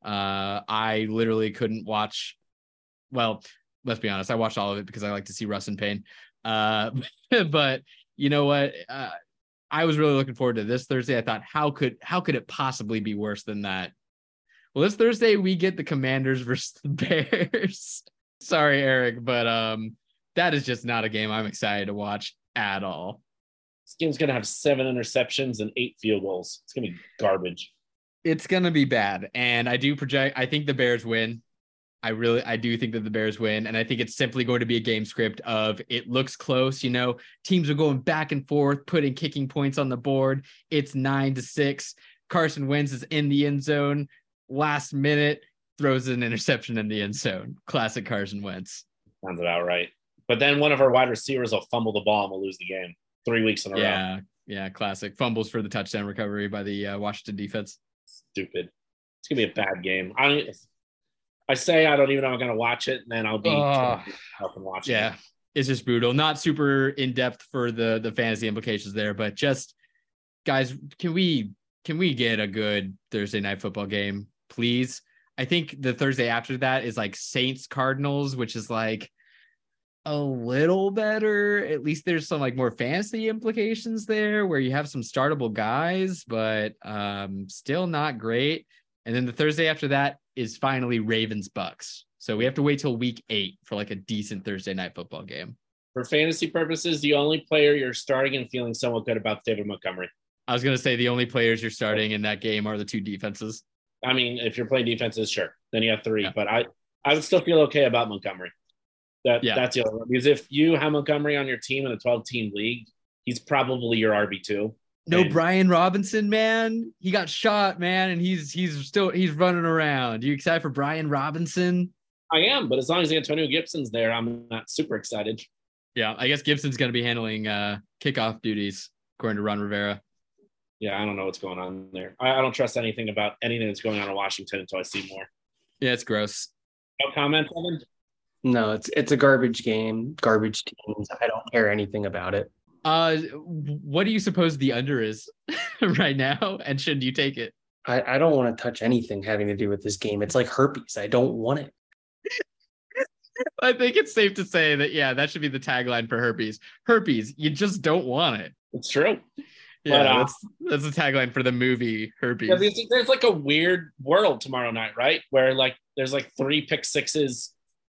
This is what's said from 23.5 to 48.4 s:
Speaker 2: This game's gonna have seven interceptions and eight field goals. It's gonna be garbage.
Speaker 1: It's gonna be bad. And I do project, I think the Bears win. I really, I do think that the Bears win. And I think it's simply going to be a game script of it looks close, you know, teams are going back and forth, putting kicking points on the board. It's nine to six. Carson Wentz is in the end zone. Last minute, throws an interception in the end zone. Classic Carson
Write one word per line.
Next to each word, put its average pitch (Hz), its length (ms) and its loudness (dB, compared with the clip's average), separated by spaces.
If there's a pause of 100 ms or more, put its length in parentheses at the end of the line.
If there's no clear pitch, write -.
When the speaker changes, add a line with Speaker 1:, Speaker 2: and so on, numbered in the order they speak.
Speaker 2:
This - 140 -20
game's 151 180 0
gonna 143 160 2
have 113 140 -2
seven 131 400 2
interceptions 123 720 -2
and 107 180 -4
eight 123 240 -4
field 107 220 2
goals. 92 400 -6
It's - 100 -20
gonna 120 140 -4
be 87 100 -10 (220)
garbage. 90 540 -2 (500)
Speaker 1:
It's 160 240 0
gonna 180 240 4
be 147 140 4
bad. 101 500 0
And 120 340 2
I 123 80 2
do 139 180 2
project, 135 420 0
I 127 80 0
think 147 200 -2
the 139 80 0
Bears 123 320 2
win. 113 360 -2 (600)
I 113 80 -4
really, 117 340 2
I 117 120 -2
do 113 220 -2
think 117 160 -4
that 113 100 -4
the 107 60 -6
Bears 107 300 -2
win. 110 280 0
And 110 80 -4
I 113 80 0
think 117 160 -2
it's 113 160 -4
simply 127 280 0
going 123 160 2
to 117 60 0
be 117 120 0
a 113 40 0
game 110 240 0
script 110 360 -2
of 113 480 -2
it - 180 -6
looks 131 280 0
close, 131 480 0
you 123 80 0
know, 123 260 0 (260)
teams 175 260 2
are 151 40 2
going 143 260 2
back 156 320 -2
and 139 160 -4
forth, 143 380 2
putting 143 300 2
kicking 139 320 -4
points 139 300 0
on 139 120 0
the 123 80 -2
board. 135 480 0 (240)
It's 143 240 0
nine 135 400 0
to 127 80 -4
six. 139 540 -2 (340)
Carson 156 380 0
Wentz 143 240 2
is 127 120 -8
in 151 260 0
the 143 160 4
end 143 180 0
zone. 143 440 0 (420)
Last 147 440 -2
minute, 147 500 2 (340)
throws 131 300 2
an 123 160 -2
interception 117 540 -2
in 107 100 -2
the 107 140 -2
end 104 140 -4
zone. 110 420 -6 (100)
Classic 110 380 -2
Carson 101 360 -4